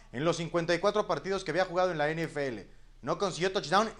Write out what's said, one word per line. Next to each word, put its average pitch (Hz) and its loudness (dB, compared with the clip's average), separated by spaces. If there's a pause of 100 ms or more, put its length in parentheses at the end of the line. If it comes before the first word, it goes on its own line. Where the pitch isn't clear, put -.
(100)
en 127 -2
los 165 2
cincuenta 170 0
y 156 0
cuatro 202 2
partidos 180 -2
que 156 -4
había 180 2
jugado 180 2
en 160 -4
la 147 2
N 160 -2
F 139 -2
L. 107 -8 (340)
No 139 -2
consiguió 185 -2
touchdown 190 2